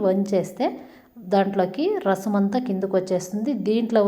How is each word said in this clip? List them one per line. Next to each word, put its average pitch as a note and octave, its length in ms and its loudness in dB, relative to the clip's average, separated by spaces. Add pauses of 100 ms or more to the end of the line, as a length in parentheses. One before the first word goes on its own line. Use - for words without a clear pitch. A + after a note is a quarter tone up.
వంచేస్తే G3 640 0 (680)
దాంట్లోకి G3 500 2 (220)
రసం G3 320 0
అంతా G3+ 200 0 (100)
కిందకు F#3+ 300 -2
వచ్చేస్తుంది. F#3+ 520 -2 (180)
దీంట్లో A3+ 400 2